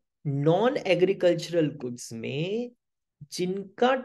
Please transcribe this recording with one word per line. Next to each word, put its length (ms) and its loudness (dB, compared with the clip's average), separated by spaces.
non-agricultural 1300 2
goods 300 -10
में 580 -6
जिनका 640 0